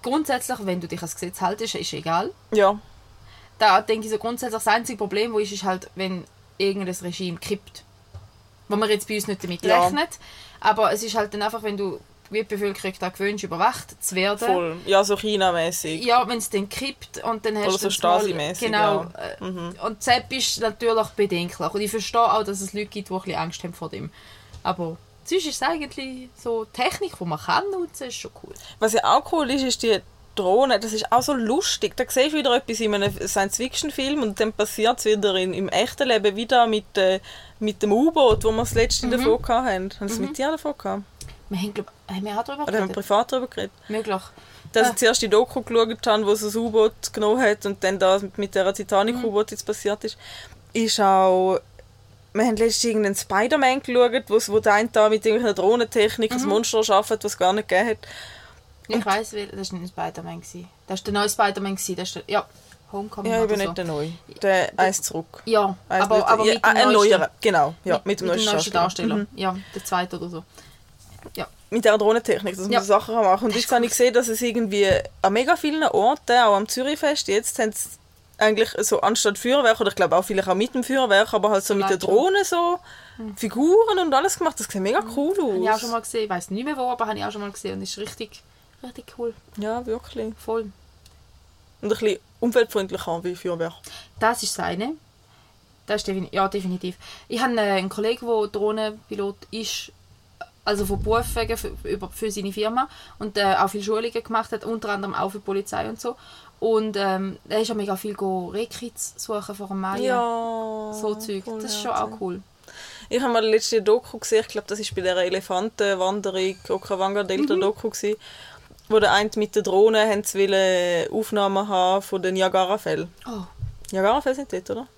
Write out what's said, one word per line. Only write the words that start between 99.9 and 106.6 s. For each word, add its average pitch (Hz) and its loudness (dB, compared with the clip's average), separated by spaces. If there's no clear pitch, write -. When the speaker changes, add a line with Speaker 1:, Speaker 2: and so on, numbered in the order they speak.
Speaker 1:
also 202 0
von 196 -2
Beruf 226 0
wegen 226 -2
für, 214 -8
über, 190 -6
für 220 -6
seine 196 -6
Firma 226 -2
und, 214 -8
äh, 196 4
auch 190 4
viele 208 -6
Schulungen 226 -2
gemacht 226 -4
hat, 214 -6
unter 220 -6
anderem 196 -4
auch 185 -2
für 208 -12
die 196 -16
Polizei 196 -4
und 226 -10
so. 240 -6
Und, 220 0